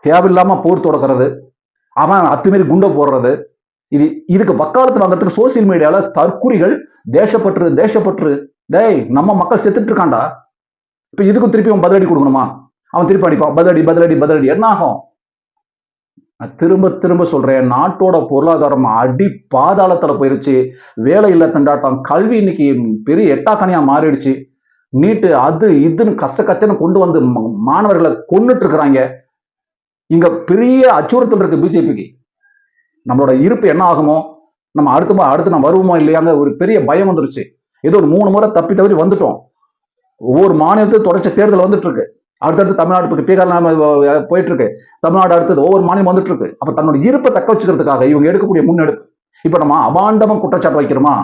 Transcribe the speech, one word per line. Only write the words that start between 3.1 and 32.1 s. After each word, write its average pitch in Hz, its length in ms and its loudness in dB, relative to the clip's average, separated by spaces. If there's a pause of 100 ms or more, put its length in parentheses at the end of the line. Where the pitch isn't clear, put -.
இது, 147 100 2 (280)
இதுக்கு 190 280 0
வக்காலத்து 247 400 0
வாங்குறதுக்கு 180 360 -2
சோசியல் 233 320 2
மீடியால 165 280 2 (200)
தற்குறிகள் 190 560 0 (440)
தேசப்பற்று, 208 480 0 (140)
தேசப்பற்று. 196 520 -2 (420)
டேய், 202 240 2 (200)
நம்ம 180 120 0 (100)
மக்கள் 196 240 -2
செத்துட்டு 208 260 -2
இருக்கான்டா. 143 320 0 (920)
இப்ப - 180 -4
இதுக்கும் 202 240 2
திருப்பி 214 180 2
அவன் 180 140 0
பதிலடி 190 220 2
கொடுக்கணுமா? 139 380 0 (460)
அவன் 170 160 -2
திருப்பி 190 200 2
அடிப்பான், 151 300 0
பதிலடி, 170 300 2
பதிலடி, 165 340 2
பதிலடி. 147 320 0
என்ன 202 180 -2
ஆகும்? 165 240 -2 (1400)
நான் 117 200 -16
திரும்ப 185 300 2 (120)
திரும்ப 175 300 0
சொல்றேன், 131 400 0
நாட்டோட 180 440 0 (140)
பொருளாதாரம் 143 560 0 (140)
அடி 127 260 -2 (280)
பாதாளத்துல 175 680 0
போயிருச்சு. 139 340 -2 (520)
வேலை 196 280 2
இல்ல 165 200 4
திண்டாட்டம், 143 440 0 (120)
கல்வி 214 320 0
இன்னைக்கு 160 240 -2 (420)
பெரிய 165 280 2
எட்டாக்கனியா 185 440 -2 (100)
மாறிடுச்சு. 139 420 0 (600)
நீட்டு 202 360 0 (180)
அது 165 200 0 (220)
இதுன்னு 214 340 -2
கஷ்ட - 200 -6
கஷ்டன்னு 196 420 -2
கொண்டு 185 200 2
வந்து 165 140 0 (160)
ம-, 117 160 -6 (180)
மாணவர்களை 170 420 0 (220)
கொன்னுட்டு 226 320 2
இருக்கிறாங்க. 143 360 0 (1120)
இங்க 170 140 4 (200)
பெரிய 247 340 2 (160)
அச்சுறுத்தல் 202 440 0
இருக்கு 165 220 0
பி 165 100 0
ஜே 170 140 2
பிக்கு. 104 180 -6 (1000)